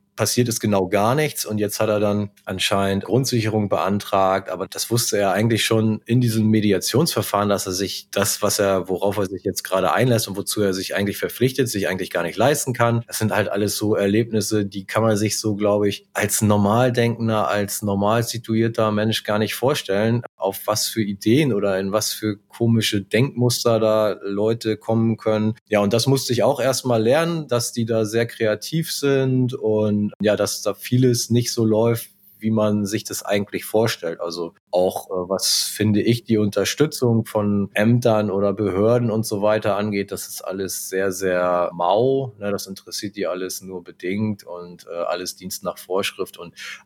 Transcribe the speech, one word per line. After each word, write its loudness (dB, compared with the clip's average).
passiert 0
ist -2
genau 2
gar 2
nichts. -2
Und -4
jetzt -2
hat 0
er 2
dann 0
anscheinend 0
Grundsicherung 0
beantragt, 0
aber -6
das -8
wusste 0
er 2
eigentlich 2
schon 2
in 2
diesem 2
Mediationsverfahren, 2
dass -2
er -4
sich -6
das, -2
was 0
er, 2
worauf 0
er 0
sich -8
jetzt -4
gerade 0
einlässt 2
und -6
wozu -2
er 2
sich -6
eigentlich -2
verpflichtet, 0
sich -2
eigentlich -4
gar -2
nicht -6
leisten 2
kann. 2
Das -8
sind 0
halt 2
alles 0
so 0
Erlebnisse, 2
die -8
kann 0
man 4
sich 0
so, -2
glaub 2
ich, -2
als 0
normal 4
denkender, 0
als -2
normal 2
situierter 0
Mensch 0
gar -2
nicht -2
vorstellen, 0
auf -4
was -2
für -2
Ideen 2
oder 0
in -2
was 0
für -4
komische 0
Denkmuster 0
da 2
Leute -2
kommen 0
können. 0
Ja, 4
und 2
das 2
musste 2
ich 0
auch 2
erstmal 0
lernen, 2
dass -2
die -2
da 0
sehr 0
kreativ -2
sind 2
und 0
ja, 4
dass -2
da -2
vieles 2
nicht 2
so 0
läuft, 2
wie -2
man 2
sich -4
das -8
eigentlich -2
vorstellt. -2
Also -6
auch, 0
äh, -4
was, -2
finde 2
ich, 0
die 0
Unterstützung 0
von -2
Ämtern 2
oder 0
Behörden 2
und -2
so -4
weiter 0
angeht, -2
das -8
ist -14
alles -8
sehr, 0
sehr 0
mau, 2
ne? -4
Das -4
interessiert -10
die -2
alles -6
nur -12
bedingt -4
und, -16
äh, -12
alles -4
Dienst -12
nach -6
Vorschrift. -4
Und -16